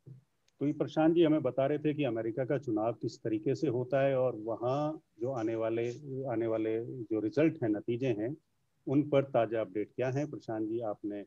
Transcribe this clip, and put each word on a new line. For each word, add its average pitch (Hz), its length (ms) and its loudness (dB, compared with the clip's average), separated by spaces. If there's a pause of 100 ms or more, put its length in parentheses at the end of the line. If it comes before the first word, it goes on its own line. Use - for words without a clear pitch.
(600)
तो 139 80 0
ये 147 60 0
प्रशांत 156 420 2
जी 170 80 8
हमें 151 180 6
बता 127 240 2
रहे 147 120 0
थे 147 160 0
कि 143 100 0
अमेरिका 113 420 -2
का 139 120 0
चुनाव 113 360 0
किस - 300 -8
तरीके 113 320 0
से 151 120 0
होता 123 340 0
है 139 160 2
और 127 180 2
वहाँ 123 680 -4 (200)
जो 127 100 -2
आने 113 240 -2
वाले, 113 340 0 (360)
आने 117 220 0
वाले 110 380 0
जो 120 340 -4
रिजल्ट 139 440 2
हैं, 107 60 2
नतीजे 117 380 -2
हैं, 113 300 -2 (500)
उन 143 220 2
पर 139 140 6
ताज़ा 113 380 0
अपडेट 101 340 -4
क्या 127 140 0
हैं। 147 200 -4
प्रशांत 110 400 -6
जी, 113 100 -2
आपने 104 480 -6